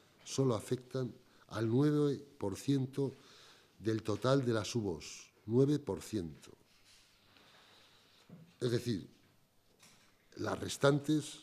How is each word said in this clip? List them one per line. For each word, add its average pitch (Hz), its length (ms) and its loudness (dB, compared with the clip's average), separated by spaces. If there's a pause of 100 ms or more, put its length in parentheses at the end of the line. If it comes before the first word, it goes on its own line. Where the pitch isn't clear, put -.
(240)
solo 131 300 2
afectan 120 580 -4 (360)
al 110 200 -2
nueve 147 560 4 (140)
por 98 180 -2
ciento 135 560 0 (640)
del 107 240 0
total 127 420 2
de 120 80 2
las 107 220 -2
ubos, 95 560 -6 (160)
nueve 139 320 4
por 95 220 -4
ciento. 85 520 -8 (2000)
Es 127 100 -2
decir, 113 380 -2 (1300)
las - 220 -4
restantes 147 840 0